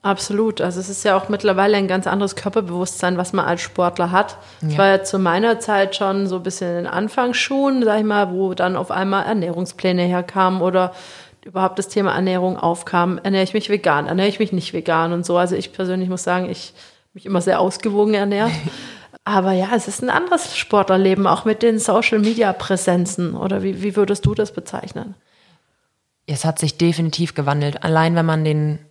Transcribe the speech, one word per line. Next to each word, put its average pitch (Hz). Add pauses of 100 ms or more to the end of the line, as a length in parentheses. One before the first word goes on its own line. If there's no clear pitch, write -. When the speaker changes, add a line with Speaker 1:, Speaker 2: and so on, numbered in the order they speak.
Speaker 1:
Absolut. 208
Also 175
es 185
ist 196
ja 190
auch 190
mittlerweile 202
ein 196
ganz 185
anderes 196
Körperbewusstsein, 180
was 180
man 202
als 175
Sportler 175
hat. 190 (280)
Es 156
Speaker 2:
Ja. 147
Speaker 1:
war 196
ja 190
zu 196
meiner 202
Zeit 196
schon 196
so 185
ein 175
bisschen 185
in 175 (100)
den -
Anfangsschuhen, 247
sag 214
ich 214
mal, 208
wo 185
dann 180
auf 180
einmal 196
Ernährungspläne 180
herkamen 180
oder 180 (520)
überhaupt 185
das 196
Thema 196
Ernährung 185
aufkam. 175
Ernähre 196
ich 185
mich 214
vegan? 156
Ernähre 185
ich 202
mich 214
nicht 180
vegan 165
und 175
so? 175
Also 180
ich -
persönlich 185
muss 180
sagen, 180
ich - (360)
hab -
mich -
immer 185
sehr 185
ausgewogen 208
ernährt. 202 (360)
Speaker 2:
<laughs> -
Speaker 1:
Aber 190
ja, 190
es 208
ist -
ein 247
anderes 349
Sportlerleben, 190
auch -
mit 220
den 226
Social-Media-Präsenzen. 196
Oder 190
wie, 190
wie 202
würdest 202
du 214
das 208
bezeichnen? - (1120)
Speaker 2:
Es 143
hat 160
sich 151
definitiv 165
gewandelt. 143
Allein 160
wenn 165
man 156
den 151 (120)